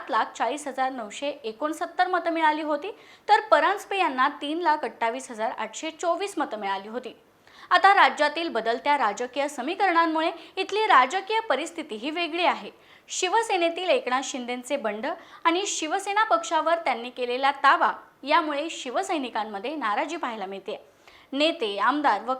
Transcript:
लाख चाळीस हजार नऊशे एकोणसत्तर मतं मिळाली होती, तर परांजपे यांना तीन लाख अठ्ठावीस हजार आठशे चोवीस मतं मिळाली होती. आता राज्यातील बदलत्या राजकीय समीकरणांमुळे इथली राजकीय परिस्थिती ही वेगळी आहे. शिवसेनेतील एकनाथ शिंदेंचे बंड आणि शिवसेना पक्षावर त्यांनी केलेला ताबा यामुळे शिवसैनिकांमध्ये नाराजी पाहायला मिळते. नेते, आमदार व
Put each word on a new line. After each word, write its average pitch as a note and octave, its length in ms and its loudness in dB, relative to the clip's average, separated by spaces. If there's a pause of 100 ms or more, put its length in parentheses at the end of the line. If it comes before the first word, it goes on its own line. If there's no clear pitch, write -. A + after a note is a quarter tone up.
लाख A#3 160 2 (120)
चाळीस C#4 320 -4
हजार C4 240 -2
नऊशे B3+ 360 -8 (160)
एकोणसत्तर D#4 600 -2
मतं F4 240 0
मिळाली D#4+ 320 2
होती, D4+ 280 -4 (380)
तर G#4+ 120 6
परांजपे F#4+ 580 2
यांना C#4 300 2
तीन D4 300 -4
लाख D#4 240 2
अठ्ठावीस A#3 480 -4
हजार A3 280 -4
आठशे A3 320 -6
चोवीस F4 480 -2
मतं A#3+ 200 -4
मिळाली G3 300 -4
होती. A#3 280 -10 (540)
आता F#4+ 240 8
राज्यातील D4+ 540 4
बदलत्या B3+ 500 0
राजकीय B3 500 -2
समीकरणांमुळे E4 840 0 (260)
इथली G4+ 300 0
राजकीय F#4 540 4
परिस्थिती D#4+ 540 -4
ही A3+ 160 -6
वेगळी E4+ 340 -2
आहे. A3 260 0 (380)
शिवसेनेतील F4+ 800 0
एकनाथ B3+ 360 2
शिंदेंचे B3 520 -6
बंड A3 300 -4 (380)
आणि F4+ 220 2
शिवसेना G4 580 -2
पक्षावर E4 500 0
त्यांनी B3 360 -4
केलेला B3+ 400 -2
ताबा C#4 420 4 (300)
यामुळे D4+ 480 0
शिवसैनिकांमध्ये B3 1040 -4
नाराजी C#4 400 -2
पाहायला A3+ 300 -6
मिळते. G3 380 -10 (480)
नेते, C4+ 460 0
आमदार A#3+ 440 2
व B3 180 -2